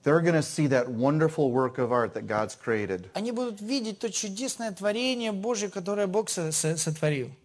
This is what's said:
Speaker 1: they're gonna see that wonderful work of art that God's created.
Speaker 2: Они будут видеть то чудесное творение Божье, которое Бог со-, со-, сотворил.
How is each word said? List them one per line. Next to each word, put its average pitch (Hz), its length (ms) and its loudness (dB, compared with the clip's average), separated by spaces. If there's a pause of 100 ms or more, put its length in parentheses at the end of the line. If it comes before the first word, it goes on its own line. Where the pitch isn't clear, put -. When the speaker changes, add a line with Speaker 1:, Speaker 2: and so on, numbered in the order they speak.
Speaker 1:
they're 160 180 6
gonna 165 220 4
see - 240 0
that 127 220 4
wonderful 147 600 2
work 127 260 2
of 123 140 0
art 117 220 2
that 110 140 -6
God's 107 280 0
created. 98 580 -2
Speaker 2:
Они 220 180 -4
будут 226 300 -6
видеть 220 380 -4
то 233 120 -4
чудесное 220 600 -6
творение 220 600 -2
Божье, 208 380 -2
которое 202 380 -2
Бог 202 220 0
со-, 160 220 -2
со-, 156 260 0
сотворил. 151 520 0 (160)